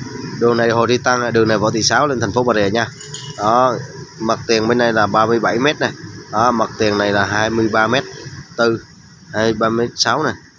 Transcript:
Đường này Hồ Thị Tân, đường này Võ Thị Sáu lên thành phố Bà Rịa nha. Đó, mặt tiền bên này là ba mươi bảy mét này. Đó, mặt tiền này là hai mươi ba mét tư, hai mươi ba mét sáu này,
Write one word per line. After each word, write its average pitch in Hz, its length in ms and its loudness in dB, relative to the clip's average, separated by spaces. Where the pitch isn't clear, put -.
Đường 120 180 4
này 117 120 2
Hồ 117 180 2
Thị 123 160 2
Tân, 123 300 0
đường 113 140 4
này 110 100 2
Võ 104 140 0
Thị 110 120 -2
Sáu 123 240 2
lên 131 120 -2
thành 107 120 -2
phố 123 120 2
Bà 120 100 2
Rịa 104 160 2
nha. 117 180 0
Đó, 120 380 4
mặt 110 280 0
tiền 110 200 2
bên 120 100 2
này 120 160 2
là 107 140 2
ba 110 180 2
mươi 117 140 2
bảy 104 200 0
mét 143 200 0
này. 123 120 -2
Đó, 110 200 2
mặt 110 260 0
tiền 104 200 0
này 101 140 2
là 101 140 2
hai 107 240 0
mươi 113 180 0
ba 110 200 2
mét 127 160 0
tư, 117 260 0
hai 107 100 -2
mươi 113 100 2
ba 110 160 0
mét 117 260 -2
sáu 123 280 0
này, 123 100 -2